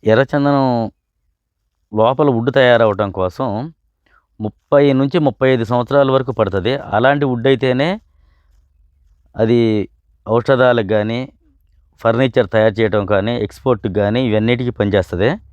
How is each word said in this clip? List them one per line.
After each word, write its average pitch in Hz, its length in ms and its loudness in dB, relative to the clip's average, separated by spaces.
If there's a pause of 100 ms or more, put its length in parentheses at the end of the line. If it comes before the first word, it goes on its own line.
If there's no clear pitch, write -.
ఎర్రచందనం 135 640 0 (1200)
లోపల 123 380 2
వుడ్ 117 240 0
తయారవటం 113 580 4
కోసం 92 360 -4 (920)
ముప్పై 110 420 0 (120)
నుంచి 135 260 0
ముప్పై 135 300 0
ఐదు 120 220 0
సంవత్సరాల 131 400 0
వరకు 131 200 0
పడుతుంది. 101 420 -2 (220)
అలాంటి 139 300 2
వుడ్ 123 220 -2
అయితేనే 131 420 0 (1500)
అది 117 240 2 (640)
ఔషధాలకు 120 680 0
కానీ, 110 260 -2 (840)
ఫర్నిచర్ 117 520 0
తయారు 110 260 2
చేయడం 107 260 0
కానీ, 104 280 -2 (120)
ఎక్స్‌పోర్ట్‌కి 113 480 -4
కానీ, 104 360 0
ఇవన్నిటికీ 117 420 -2
పనిచేస్తుంది. 101 580 -2 (240)